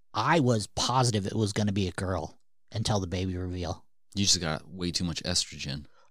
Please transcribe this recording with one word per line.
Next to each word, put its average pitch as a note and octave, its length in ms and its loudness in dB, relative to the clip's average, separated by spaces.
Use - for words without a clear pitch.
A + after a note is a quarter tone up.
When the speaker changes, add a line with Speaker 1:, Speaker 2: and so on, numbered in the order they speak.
Speaker 1:
I D3+ 260 4
was A#2+ 280 4
positive A#2+ 600 2
it - 80 -4
was G#2+ 160 2
gonna G#2 220 2
be G2 160 2
a - 20 -8
girl F2+ 480 -4
until G#2+ 300 0
the F#2 60 -4
baby F#2 280 -2
reveal. F2+ 480 -4
Speaker 2:
You G2 80 2
just - 160 4
got D#2 300 -2
way F2+ 220 -4
too F#2 120 -2
much E2 200 -2
estrogen. D2 680 -4
Speaker 1:
<laughs> - 60 -20